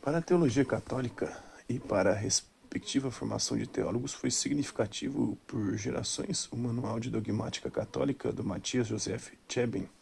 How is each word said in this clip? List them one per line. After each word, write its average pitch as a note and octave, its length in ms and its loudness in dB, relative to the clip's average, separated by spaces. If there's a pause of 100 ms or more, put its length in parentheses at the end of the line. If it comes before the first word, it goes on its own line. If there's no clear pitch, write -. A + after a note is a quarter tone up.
Para D3+ 120 2
a E3 40 0
teologia C#3+ 420 6
católica - 720 -2 (320)
e A#2+ 120 -2
para G2 320 4
a - 20 6
respectiva - 960 0
formação - 480 -2
de A2 80 0
teólogos, A#2+ 460 0
foi - 180 -2
significativo C3 1040 0 (120)
por G#2+ 280 0
gerações - 760 -2
o - 40 -4
Manual A#2+ 440 0
de B2 100 -4
Dogmática A2 640 -2
Católica - 580 0
do C3+ 140 -2
Matias A2+ 420 0
Joseph G2+ 460 -4 (160)
Cheben G#2 400 0 (140)